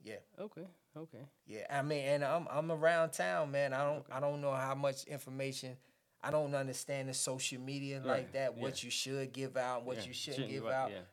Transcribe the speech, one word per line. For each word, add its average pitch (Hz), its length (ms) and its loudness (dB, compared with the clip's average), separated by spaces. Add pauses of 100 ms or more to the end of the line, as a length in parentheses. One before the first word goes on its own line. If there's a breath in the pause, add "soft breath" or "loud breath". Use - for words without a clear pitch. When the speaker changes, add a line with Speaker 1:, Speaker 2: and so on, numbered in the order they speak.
Speaker 1:
Yeah. 107 140 -10 (220)
Speaker 2:
Okay, 190 280 -10 (280)
okay. 151 300 -12 (220)
Speaker 1:
Yeah, 104 240 -8
I 143 100 2
mean, 147 240 0
and 143 180 4
I'm, 156 280 2
I'm 160 200 0
around 165 420 6
town, 180 360 2
man. 139 240 2
I 135 100 2
don't, 147 180 2
Speaker 2:
Okay. - 120 -12
Speaker 1:
I 131 60 -2
don't 143 220 2
know 143 120 0
how 135 220 0
much 139 300 0
information. 135 680 -4 (480 soft breath)
I 127 60 0
don't 151 240 4
understand 135 560 -2
the 131 60 -2
social 131 440 0
media 139 380 -4
Speaker 2:
Right, 131 80 -6
Speaker 1:
like 127 280 2
that, 135 220 2
Speaker 2:
yeah. 117 60 -6
Speaker 1:
what 135 220 -2
you 120 80 -6
should 131 420 -2
give 131 240 -4
out, 123 280 0
what 127 120 -2
Speaker 2:
Yeah, 110 60 -2
Speaker 1:
you - 100 -6
shouldn't 143 220 -4
Speaker 2:
shouldn't 123 160 0
Speaker 1:
give 110 140 -4
Speaker 2:
give 113 60 0
out, 131 140 2
Speaker 1:
out. 117 60 -2
Speaker 2:
yeah. 98 80 -6 (140)